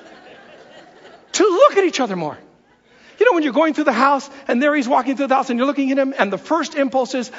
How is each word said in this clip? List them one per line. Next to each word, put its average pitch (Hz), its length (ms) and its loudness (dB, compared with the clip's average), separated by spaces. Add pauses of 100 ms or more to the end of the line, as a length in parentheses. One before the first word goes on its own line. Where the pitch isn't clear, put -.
(1300)
to - 120 2
look 427 320 4
at 392 80 2
each 302 160 -2
other 190 160 -4
more. 151 220 -8 (800)
You 427 80 4
know, 480 80 4
when 330 80 0
you're 277 100 -2
going 302 220 2
through 302 100 -2
the 277 80 2
house 262 360 0 (200)
and 247 140 0
there 294 120 2
he's 262 140 -2
walking 262 280 0
through 277 120 -4
the 262 60 2
house 269 140 -2
and 240 100 -2
you're 254 80 0
looking 277 260 -2
at 269 60 -2
him 269 200 -2
and 202 140 0
the 185 60 -4
first 311 360 -4
impulse 262 400 -2
is, 247 240 -4